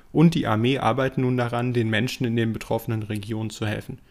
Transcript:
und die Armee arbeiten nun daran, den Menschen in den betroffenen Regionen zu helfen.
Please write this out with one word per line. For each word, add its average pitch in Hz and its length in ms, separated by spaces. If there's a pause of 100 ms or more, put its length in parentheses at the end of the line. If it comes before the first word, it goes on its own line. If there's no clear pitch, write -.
(100)
und 165 240
die 139 140
Armee 117 300
arbeiten 131 420
nun 127 160
daran, 120 380
den 113 140
Menschen 113 380
in 117 80
den 117 180
betroffenen 110 520
Regionen 107 460
zu - 160
helfen. - 340 (100)